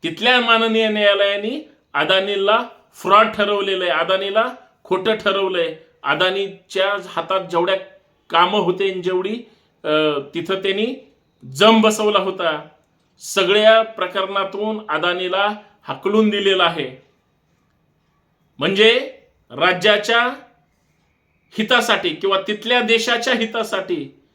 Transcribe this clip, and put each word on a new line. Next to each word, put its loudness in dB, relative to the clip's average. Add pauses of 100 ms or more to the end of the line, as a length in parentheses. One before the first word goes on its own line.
तिथल्या 0
माननीय 2
न्यायालयाने 0 (240)
अदानीला 0 (300)
फ्रॉड 4
ठरवलेलं -2
आहे, 0
अदानीला 0 (300)
खोटं -2
ठरवलंय. -2 (280)
अदानीच्या -2 (120)
हातात -4
जेवढ्या 0 (540)
कामं 2
होते 0
आणि -6
जेवढी, -2 (480)
अ, -6 (440)
तिथं -4
त्यांनी -4 (420)
जम 6
बसवला 2
होता, -4 (520)
सगळ्या 4
प्रकरणातून -4
अदानीला -2 (280)
हाकलून 0
दिलेलं 0
आहे. -4 (1600)
म्हणजे 2 (320)
राज्याच्या 2 (1400)
हितासाठी 2
किंवा -2
तिथल्या 0
देशाच्या 0
हितासाठी -6 (180)